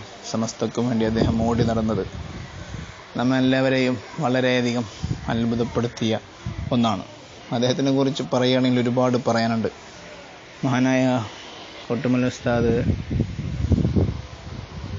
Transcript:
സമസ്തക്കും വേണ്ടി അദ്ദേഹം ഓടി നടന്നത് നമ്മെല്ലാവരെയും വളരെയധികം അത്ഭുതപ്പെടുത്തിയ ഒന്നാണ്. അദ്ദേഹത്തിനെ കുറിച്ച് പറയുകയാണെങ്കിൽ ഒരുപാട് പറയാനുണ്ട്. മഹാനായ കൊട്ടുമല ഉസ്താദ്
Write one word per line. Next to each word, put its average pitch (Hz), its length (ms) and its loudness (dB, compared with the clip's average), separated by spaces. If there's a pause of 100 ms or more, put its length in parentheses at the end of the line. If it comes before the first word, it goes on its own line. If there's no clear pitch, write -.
(240)
സമസ്തക്കും 113 640 -2
വേണ്ടി 113 200 2
അദ്ദേഹം 113 360 2
ഓടി 113 220 2
നടന്നത് 110 400 0 (1080)
നമ്മെല്ലാവരെയും 131 840 4 (220)
വളരെയധികം 123 680 2 (440)
അത്ഭുതപ്പെടുത്തിയ 117 840 0 (580)
ഒന്നാണ്. 113 340 2 (480)
അദ്ദേഹത്തിനെ 135 400 2
കുറിച്ച് 135 300 2
പറയുകയാണെങ്കിൽ 127 600 4
ഒരുപാട് 123 360 4
പറയാനുണ്ട്. 113 520 2 (920)
മഹാനായ 131 420 4 (800)
കൊട്ടുമല 123 440 0
ഉസ്താദ് 120 460 2 (2250)